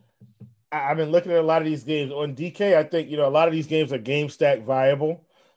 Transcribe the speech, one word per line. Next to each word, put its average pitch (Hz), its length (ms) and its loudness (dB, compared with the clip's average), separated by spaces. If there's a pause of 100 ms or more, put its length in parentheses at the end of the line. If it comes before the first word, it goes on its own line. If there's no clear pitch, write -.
(720)
I, 151 180 -4
I've 156 80 -2
been 156 140 -2
looking 175 220 2
at 170 60 4
a 160 40 2
lot 160 180 2
of 156 60 -4
these 151 160 -4
games 143 300 -4
on 147 200 -6
D 156 160 -8
K. 196 280 2
I 156 60 4
think, 151 260 -4
you 147 80 -6
know, 147 100 2
a - 20 0
lot 160 200 4
of 160 40 0
these 160 140 -4
games 156 240 0
are 139 60 -2
game 135 320 -2
stack 139 340 0
viable, 135 640 0 (320)